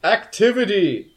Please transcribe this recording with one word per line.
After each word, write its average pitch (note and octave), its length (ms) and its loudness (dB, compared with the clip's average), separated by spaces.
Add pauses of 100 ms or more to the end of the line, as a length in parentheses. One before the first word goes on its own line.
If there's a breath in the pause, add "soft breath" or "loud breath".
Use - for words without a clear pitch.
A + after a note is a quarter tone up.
activity. G3+ 1120 0